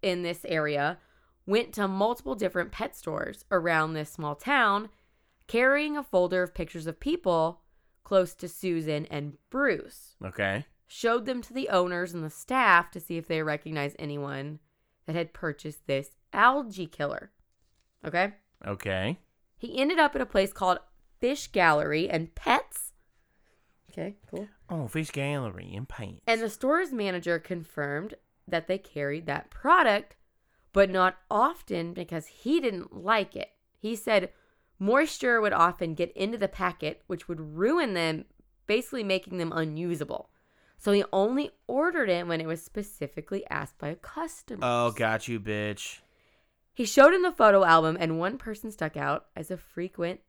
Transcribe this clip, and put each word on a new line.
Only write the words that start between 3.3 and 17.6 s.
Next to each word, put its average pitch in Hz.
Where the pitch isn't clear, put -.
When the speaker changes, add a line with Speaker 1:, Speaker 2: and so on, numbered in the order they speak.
Speaker 1:
around 160
this 151
small 147
town, 214
carrying 285
a 294
folder 180
of 180
pictures 165
of 160
people 170
close 185
to 180
Susan 160
and 147
Bruce. -
Speaker 2:
Okay. 98
Speaker 1:
Showed 233
them 247
to 233
the 262
owners 180
and 165
the 156
staff 202
to -
see 165
if 165
they 160
recognized 151
anyone 143
that 160
had 170
purchased 151
this 139
algae 220
killer. -